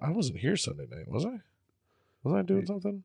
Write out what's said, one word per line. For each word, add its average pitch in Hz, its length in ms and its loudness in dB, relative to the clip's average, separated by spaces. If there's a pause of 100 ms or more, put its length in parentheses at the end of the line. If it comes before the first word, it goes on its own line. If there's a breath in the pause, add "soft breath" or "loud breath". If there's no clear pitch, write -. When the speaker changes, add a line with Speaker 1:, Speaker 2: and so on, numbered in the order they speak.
Speaker 1:
I 147 80 2
wasn't 175 300 0
here 175 160 2
Sunday 73 300 -4
night, - 220 -12
was 120 160 0
I? 233 160 -4 (840)
Was 147 120 2
I 196 80 4
doing 190 200 4
Speaker 2:
You 180 40 -2
Speaker 1:
something? 196 380 -2